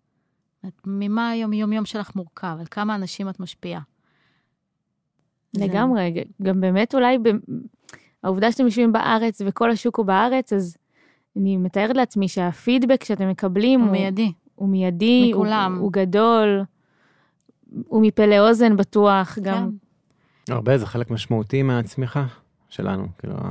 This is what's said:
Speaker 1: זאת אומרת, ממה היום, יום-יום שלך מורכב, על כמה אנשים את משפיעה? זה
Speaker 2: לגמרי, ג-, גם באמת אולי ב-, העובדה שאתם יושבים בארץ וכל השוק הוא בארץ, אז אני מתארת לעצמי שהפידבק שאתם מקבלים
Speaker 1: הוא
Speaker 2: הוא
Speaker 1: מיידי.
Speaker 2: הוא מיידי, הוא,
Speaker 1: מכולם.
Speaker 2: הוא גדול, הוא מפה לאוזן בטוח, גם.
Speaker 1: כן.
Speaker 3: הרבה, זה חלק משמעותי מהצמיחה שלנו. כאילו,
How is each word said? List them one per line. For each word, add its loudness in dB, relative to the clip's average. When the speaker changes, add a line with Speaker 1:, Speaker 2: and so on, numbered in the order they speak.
Speaker 1:
זאת -20
אומרת, -16
ממה -4
היום, -4
יום-יום -2
שלך -8
מורכב, -10
על -12
כמה -4
אנשים -8
את -12
משפיעה? -12
זה -2
Speaker 2:
לגמרי, 0
ג-, -8
גם 0
באמת 0
אולי 2
ב-, -2
העובדה 0
שאתם 0
יושבים 2
בארץ 0
וכל 0
השוק -2
הוא 0
בארץ, 0
אז -4
אני 0
מתארת -2
לעצמי 0
שהפידבק 0
שאתם -2
מקבלים 2
Speaker 1:
הוא 4
Speaker 2:
הוא 2
Speaker 1:
מיידי. 0
Speaker 2:
הוא -4
מיידי, 2
הוא, 0
Speaker 1:
מכולם. 0
Speaker 2:
הוא -2
גדול, 2
הוא 2
מפה 4
לאוזן 6
בטוח, 2
גם. -2
Speaker 1:
כן. -6
Speaker 3:
הרבה, 2
זה -2
חלק -6
משמעותי -2
מהצמיחה -2
שלנו. -6
כאילו, -10